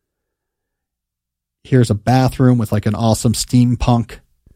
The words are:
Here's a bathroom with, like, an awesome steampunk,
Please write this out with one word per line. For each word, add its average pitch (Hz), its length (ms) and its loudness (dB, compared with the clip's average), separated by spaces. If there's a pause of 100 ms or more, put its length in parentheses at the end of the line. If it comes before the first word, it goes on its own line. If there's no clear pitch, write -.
(1600)
Here's 127 280 2
a 110 40 -2
bathroom 123 640 0
with, 110 140 -4
like, 107 140 -2
an 104 80 -2
awesome 113 400 0
steampunk, 123 840 0 (360)